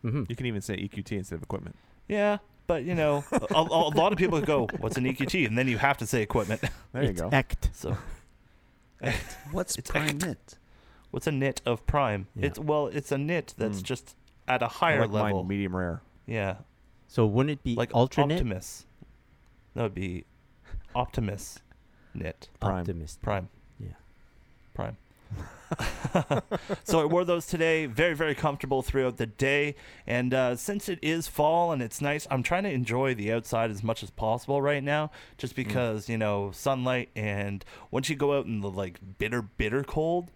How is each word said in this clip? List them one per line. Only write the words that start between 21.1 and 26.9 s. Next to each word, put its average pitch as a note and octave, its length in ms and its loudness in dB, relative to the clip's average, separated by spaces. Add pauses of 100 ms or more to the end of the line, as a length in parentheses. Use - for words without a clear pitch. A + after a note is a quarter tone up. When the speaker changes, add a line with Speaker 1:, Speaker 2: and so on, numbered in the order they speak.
Speaker 3:
knit. - 340 -8 (120)
Speaker 2:
Prime. F#2+ 200 0
Speaker 1:
Optimist. E2+ 420 -6
Speaker 3:
Prime. G2 260 -2 (320)
Speaker 1:
Yeah. - 120 -10 (840)
Speaker 3:
Prime. - 280 -6
<laughs> - 40 -20 (1800)
So E3 160 4